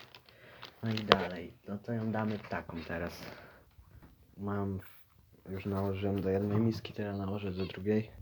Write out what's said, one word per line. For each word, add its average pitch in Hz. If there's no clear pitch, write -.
no 113
i 110
dalej, 90
no 101
to -
ją 110
damy 107
ptakom 85
teraz. 85
Mam, 98
już 95
nałożyłem 98
do 95
jednej 104
miski, 113
teraz 104
nałożę 98
do 92
drugiej. 107